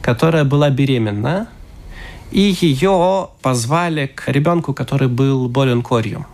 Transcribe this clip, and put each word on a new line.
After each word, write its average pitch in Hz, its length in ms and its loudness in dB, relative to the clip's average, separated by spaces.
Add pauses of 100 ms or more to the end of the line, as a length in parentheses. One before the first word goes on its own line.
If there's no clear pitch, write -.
которая 156 420 2
была 143 260 2
беременна, 131 760 0 (800)
и 196 300 2
её 180 720 2 (100)
позвали 139 680 0
к - 220 -10
ребёнку, 147 460 0
который 135 340 -2
был 127 400 0
болен 123 340 0
корью. 107 520 -2